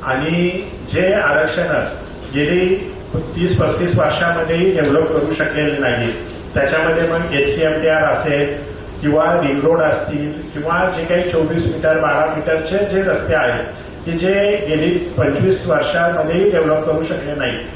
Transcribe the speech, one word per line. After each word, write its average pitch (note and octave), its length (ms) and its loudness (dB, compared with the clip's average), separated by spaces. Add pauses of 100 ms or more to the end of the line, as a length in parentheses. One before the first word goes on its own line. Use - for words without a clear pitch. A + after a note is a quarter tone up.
आणि E3+ 640 -2 (240)
जे F#3 200 2
आरक्षण D#3 540 2 (680)
गेली F3+ 580 0 (220)
तीस - 440 0
पस्तीस F3 400 2
वर्षामध्येही E3 800 2
डेव्हलप D3+ 280 4
करू D#3 260 0
शकलेले D3 440 -2
नाही. A#2+ 340 0 (420)
त्याच्यामध्ये D#3+ 540 2
मग E3+ 260 -2
एचसीएमटीआर D#3 680 2
असेल D3 720 -2 (260)
किंवा D3+ 240 2
रिंग C#3+ 380 2
रोड E3 160 4
असतील D3+ 540 -2 (200)
किंवा E3 440 0
जे E3 80 -4
काही F3 240 0
चोवीस D#3+ 360 0
मीटर, D#3 320 2
बारा D#3 380 2
मीटरचे E3+ 600 0
जे F#3+ 60 2
रस्ते E3 340 0
आहेत B2 300 0 (400)
की E3+ 60 -4
जे G3 580 2
गेली D#3 200 2 (280)
पंचवीस D3+ 500 2
वर्षामध्येही E3+ 840 2
डेव्हलप D#3 340 2
करू D#3+ 200 0
शकले D3 300 -4
नाही B2 220 -4 (180)